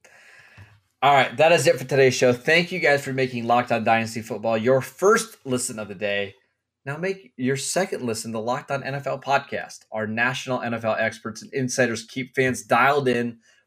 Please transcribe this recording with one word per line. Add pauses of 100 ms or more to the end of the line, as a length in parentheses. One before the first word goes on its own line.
(1000)
All
right,
that
is
it
for
today's
show.
Thank
you
guys
for
making
Locked
On
Dynasty
Football
your
first
listen
of
the
day. (500)
Now
make
your
second
listen
to
Locked
On
N
F
L
Podcast. (120)
Our
national
N
F
L
experts
and
insiders
keep
fans
dialed
in (280)